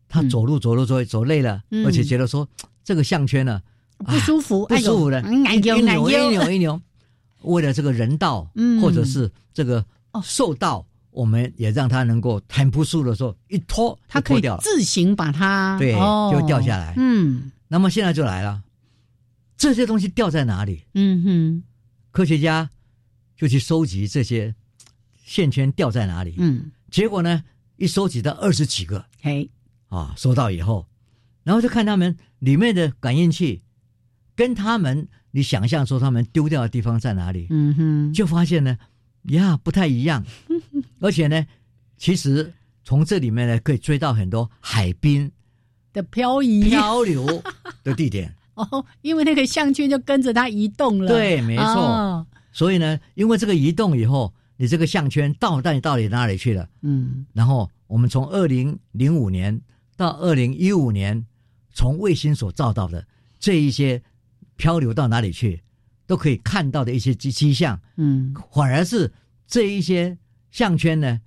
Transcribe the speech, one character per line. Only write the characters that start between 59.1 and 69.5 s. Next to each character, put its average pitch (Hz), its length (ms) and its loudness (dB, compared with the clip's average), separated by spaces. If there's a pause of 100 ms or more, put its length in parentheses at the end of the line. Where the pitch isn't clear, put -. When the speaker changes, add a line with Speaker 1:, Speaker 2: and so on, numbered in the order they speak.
Speaker 1:
五 117 140 0
年 95 320 -2 (340)
到 175 220 -2
二 170 160 0
零 131 240 0
一 185 160 2
五 139 180 2
年， 104 320 -2 (480)
从 143 280 0
卫 196 160 2
星 151 180 0
所 98 180 -4
照 120 220 -2
到 95 140 -2
的 85 180 -8 (340)
这 180 220 2
一 143 80 2
些 131 320 0 (540)
漂 165 240 0
流 120 120 0
到 120 160 0
哪 113 140 0
里 98 100 -4
去， 87 300 -4 (460)
都 185 100 -2
可 151 100 -2
以 131 100 2
看 170 340 -2
到 139 120 -2
的 117 80 -4
一 131 60 -2
些 123 160 0
迹-， - 180 -6
迹 147 220 2
象。 131 260 0 (180)
Speaker 2:
嗯。 135 360 0 (180)
Speaker 1:
反 143 220 0
而 160 100 2
是 175 300 -2 (320)
这 220 240 0